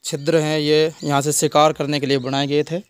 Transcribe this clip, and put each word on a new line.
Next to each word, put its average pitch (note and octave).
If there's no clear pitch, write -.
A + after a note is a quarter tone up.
छिद्र D#3
हैं, D#3
ये D3+
यहाँ C#3+
से D3
शिकार D3+
करने D3
के C#3
लिए C#3
बनाए C3+
गए C#3+
थे। E3+